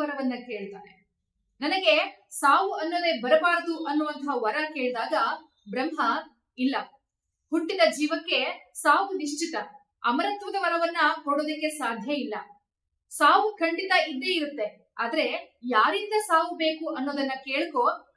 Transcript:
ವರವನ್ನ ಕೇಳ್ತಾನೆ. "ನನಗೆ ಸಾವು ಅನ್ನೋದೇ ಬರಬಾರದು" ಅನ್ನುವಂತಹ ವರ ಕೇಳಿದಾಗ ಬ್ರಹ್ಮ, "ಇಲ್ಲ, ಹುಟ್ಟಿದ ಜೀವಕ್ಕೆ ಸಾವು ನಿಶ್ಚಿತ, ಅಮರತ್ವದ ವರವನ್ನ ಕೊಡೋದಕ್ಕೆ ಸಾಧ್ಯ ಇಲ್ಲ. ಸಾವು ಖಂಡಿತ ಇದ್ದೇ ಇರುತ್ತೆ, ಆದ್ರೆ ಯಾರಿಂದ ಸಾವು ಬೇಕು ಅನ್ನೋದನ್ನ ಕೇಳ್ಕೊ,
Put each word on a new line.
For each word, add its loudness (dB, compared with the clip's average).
ವರವನ್ನ -4
ಕೇಳ್ತಾನೆ. -14
"ನನಗೆ 0
ಸಾವು 4
ಅನ್ನೋದೇ 0
ಬರಬಾರದು" 2
ಅನ್ನುವಂತಹ -2
ವರ 0
ಕೇಳಿದಾಗ -2
ಬ್ರಹ್ಮ, -2
"ಇಲ್ಲ, 2
ಹುಟ್ಟಿದ 0
ಜೀವಕ್ಕೆ -4
ಸಾವು 4
ನಿಶ್ಚಿತ, -4
ಅಮರತ್ವದ -2
ವರವನ್ನ 0
ಕೊಡೋದಕ್ಕೆ -2
ಸಾಧ್ಯ -6
ಇಲ್ಲ. -4
ಸಾವು 4
ಖಂಡಿತ 2
ಇದ್ದೇ -2
ಇರುತ್ತೆ, -6
ಆದ್ರೆ -4
ಯಾರಿಂದ 2
ಸಾವು 2
ಬೇಕು -2
ಅನ್ನೋದನ್ನ -2
ಕೇಳ್ಕೊ, -2